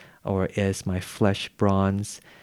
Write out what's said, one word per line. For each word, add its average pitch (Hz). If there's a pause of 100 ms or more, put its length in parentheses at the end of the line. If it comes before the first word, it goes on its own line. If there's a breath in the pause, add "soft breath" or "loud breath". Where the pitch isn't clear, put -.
(240 loud breath)
or 95
is 98
my 90
flesh -
bronze? 98 (220 loud breath)